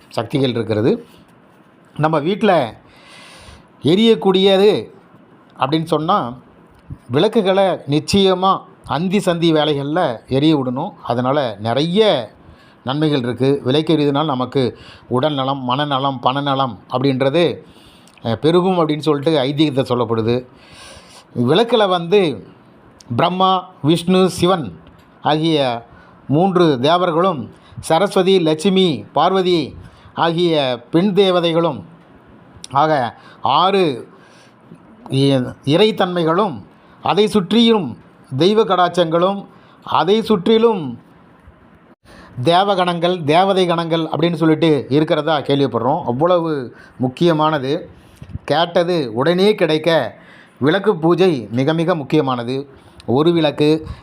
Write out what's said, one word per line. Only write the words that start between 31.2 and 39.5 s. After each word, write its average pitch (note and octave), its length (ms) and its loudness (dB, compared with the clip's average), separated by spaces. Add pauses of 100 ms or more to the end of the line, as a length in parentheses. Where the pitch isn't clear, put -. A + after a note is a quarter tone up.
ஆக C#3 460 0 (260)
ஆறு E3 640 0 (1000)
இ-, C3+ 460 0 (100)
இறைத்தன்மைகளும் F3 960 0 (400)
அதை F3 240 2
சுற்றியும் G#3 720 0 (400)
தெய்வ G#3 280 2
கடாட்சங்களும் F3 800 0 (380)